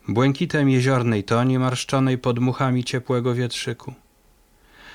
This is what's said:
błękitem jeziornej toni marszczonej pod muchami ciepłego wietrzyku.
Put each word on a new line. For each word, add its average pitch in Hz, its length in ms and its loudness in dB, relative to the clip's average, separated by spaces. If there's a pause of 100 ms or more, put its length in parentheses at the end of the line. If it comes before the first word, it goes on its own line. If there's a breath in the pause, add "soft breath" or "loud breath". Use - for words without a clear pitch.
błękitem 139 600 2
jeziornej 123 540 2
toni 127 360 2
marszczonej 127 580 0
pod 123 220 -2
muchami 127 440 0
ciepłego 123 500 -2
wietrzyku. 123 600 -6 (1000 loud breath)